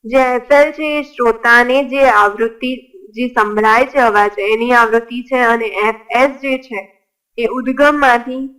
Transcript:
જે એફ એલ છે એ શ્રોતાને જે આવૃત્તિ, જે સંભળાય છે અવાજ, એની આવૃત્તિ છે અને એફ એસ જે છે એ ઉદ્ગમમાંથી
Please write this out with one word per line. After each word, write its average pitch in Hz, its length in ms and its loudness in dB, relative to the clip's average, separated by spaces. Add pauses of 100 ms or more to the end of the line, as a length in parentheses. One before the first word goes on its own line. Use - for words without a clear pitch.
જે 247 240 2
એફ 247 220 -4
એલ 285 220 6
છે 302 200 -6
એ 294 100 -4
શ્રોતાને 240 720 2 (120)
જે 269 140 0 (100)
આવૃત્તિ, 220 580 0 (420)
જે 226 160 -6
સંભળાય 220 600 0
છે 285 100 -2
અવાજ, 208 340 2 (100)
એની 233 300 -2
આવૃત્તિ 233 480 0
છે 254 220 -4
અને 233 240 -2 (120)
એફ 220 220 -4 (120)
એસ 269 260 0
જે 269 180 -4
છે 214 220 -12 (580)
એ 233 100 -4
ઉદ્ગમમાંથી 262 960 0 (140)